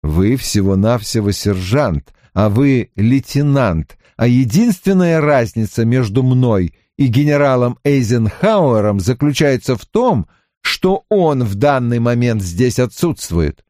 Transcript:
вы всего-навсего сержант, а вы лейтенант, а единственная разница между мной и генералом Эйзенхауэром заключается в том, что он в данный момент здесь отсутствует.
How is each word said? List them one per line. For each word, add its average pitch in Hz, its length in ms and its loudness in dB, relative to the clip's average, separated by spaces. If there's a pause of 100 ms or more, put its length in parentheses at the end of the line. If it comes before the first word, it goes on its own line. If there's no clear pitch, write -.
вы 90 340 0
всего-навсего 104 960 -2
сержант, 98 800 -2 (200)
а 104 160 0
вы 127 460 0
лейтенант, 123 1000 0 (180)
а 113 120 0
единственная 170 920 2
разница 120 680 0
между 120 380 0
мной 123 520 0 (220)
и 139 100 2
генералом 135 760 0
Эйзенхауэром 120 1160 0
заключается 131 760 0
в - 100 -14
том, 214 420 -2 (420)
что - 400 -2
он 156 340 0
в 101 120 -4
данный 123 440 0
момент 120 420 0
здесь 95 380 -2
отсутствует. 85 920 -4